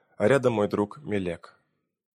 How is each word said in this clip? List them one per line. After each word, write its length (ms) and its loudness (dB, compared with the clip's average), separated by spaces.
а 100 2
рядом 260 2
мой 140 0
друг 360 -4
Мелек. 540 -6